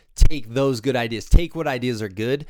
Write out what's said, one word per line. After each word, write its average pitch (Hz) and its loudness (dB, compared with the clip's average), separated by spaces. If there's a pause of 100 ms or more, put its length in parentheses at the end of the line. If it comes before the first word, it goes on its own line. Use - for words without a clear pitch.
(160)
take 117 4
those 135 0
good 127 -2
ideas, 113 -6
take - 0
what 160 -6
ideas 123 -4
are 107 -8
good 120 -6